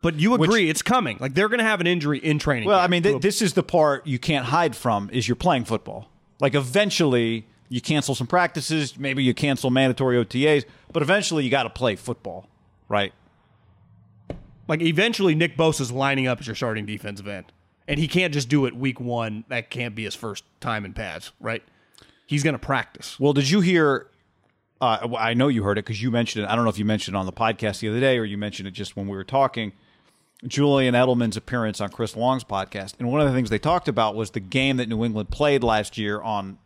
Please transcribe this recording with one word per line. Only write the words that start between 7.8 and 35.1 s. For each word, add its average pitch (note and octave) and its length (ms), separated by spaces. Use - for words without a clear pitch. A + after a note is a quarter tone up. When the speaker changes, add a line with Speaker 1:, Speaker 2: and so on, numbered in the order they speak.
Speaker 2:
cancel D3 340
some B2 120
practices, D#3+ 720
maybe C3+ 240
you B2+ 120
cancel C3+ 360
mandatory B2+ 480
O A#2+ 60
T B2+ 240
As, D3 160
but E3 100
eventually E3+ 400
you B2 80
gotta B2+ 180
play A2+ 280
football, F#2 500
right? G2+ 240
Speaker 1:
Like, D#3+ 120
eventually, F3+ 540
Nick D#3 220
Bosa's D3+ 340
lining C3+ 360
up B2 120
as C3+ 80
your A2 80
starting A2 300
defensive G2+ 420
end. G2 240
And D3 120
he D#3+ 80
can't F3+ 240
just C3+ 160
do C#3 160
it B2 100
week B2+ 240
one. A#2 480
That A#2+ 220
can't A#2+ 260
be A2 80
his G2+ 100
first G#2+ 300
time A2 240
in F#2 80
pads, F2+ 480
right? A2+ 240
He's C#3+ 180
gonna D3 160
practice. - 580
Speaker 2:
Well, C#3+ 140
did C3+ 180
you G3 120
hear, D#3+ 460
uh, A#2 180
w-, A#2+ 180
I A2+ 160
know B2+ 140
you A#2 160
heard G2+ 140
it G#2 80
'cause G#2 160
you B2 100
mentioned A2+ 320
it. G2 60
I A2 60
don't A#2 100
know A2+ 40
if G2+ 80
you G#2 60
mentioned G#2 320
it G2 40
on F#2+ 60
the F#2+ 60
podcast A2 480
the A2+ 80
other A2 140
day C3 160
or A2+ 80
you G2+ 120
mentioned G2+ 300
it F#2+ 40
just F#2+ 260
when G2 100
we G2+ 80
were F#2+ 80
talking. A2 480
Julian C3+ 500
Edelman's A#2+ 420
appearance A2+ 420
on G2+ 100
Chris A2+ 280
Long's B2 260
podcast. G2 560
And A#2+ 100
one D3 120
of D3 60
the C3+ 60
things B2+ 160
they G#2+ 80
talked E3+ 300
about A2 280
was A2 160
the A2 100
game C3 360
that A#2+ 120
New A2+ 160
England G#2+ 260